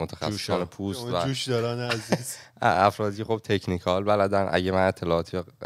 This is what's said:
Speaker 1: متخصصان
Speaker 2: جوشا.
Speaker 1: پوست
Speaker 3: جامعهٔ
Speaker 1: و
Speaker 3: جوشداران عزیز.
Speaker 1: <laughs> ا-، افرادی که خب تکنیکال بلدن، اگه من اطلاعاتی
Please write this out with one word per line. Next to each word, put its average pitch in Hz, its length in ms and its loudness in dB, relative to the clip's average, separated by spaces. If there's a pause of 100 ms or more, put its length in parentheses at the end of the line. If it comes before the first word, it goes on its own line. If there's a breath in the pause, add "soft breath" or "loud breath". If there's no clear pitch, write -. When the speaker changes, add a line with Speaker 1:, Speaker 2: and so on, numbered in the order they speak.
Speaker 1:
متخصصان 80 300 -6
Speaker 2:
جوشا. 90 340 -4
Speaker 1:
پوست 98 360 -8
Speaker 3:
جامعهٔ 92 240 -2
Speaker 1:
و - 20 -2
Speaker 3:
جوشداران 120 540 -2
عزیز. 120 560 -4
Speaker 1:
<laughs> - 260 -14
ا-، 98 240 6
افرادی 104 300 0
که 110 80 -6
خب 110 200 -2
تکنیکال 92 600 0
بلدن، 98 480 4
اگه 90 200 2
من 92 160 4
اطلاعاتی 85 500 0 (280)